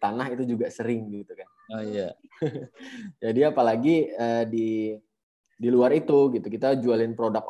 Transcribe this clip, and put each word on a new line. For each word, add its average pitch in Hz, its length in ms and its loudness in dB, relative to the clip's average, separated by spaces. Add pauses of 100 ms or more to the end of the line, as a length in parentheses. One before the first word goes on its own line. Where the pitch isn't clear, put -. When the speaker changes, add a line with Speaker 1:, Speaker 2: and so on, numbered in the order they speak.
Speaker 1:
tanah 123 320 -4
itu 123 160 -4
juga 117 240 -2
sering 113 400 -4
gitu 98 240 -14
kan. 95 120 -18 (280)
Speaker 2:
Oh, 110 80 -8
iya. 104 320 -6 (240)
Speaker 1:
<laughs> 139 320 -6 (500)
Jadi 113 220 2
apalagi, 143 640 2
eh, 117 400 0
di, 110 480 -2 (640)
di 120 80 0
luar 123 240 6
itu 143 400 4
gitu, 110 160 -4
kita 127 320 0
jualin 113 320 2
produk 113 380 -2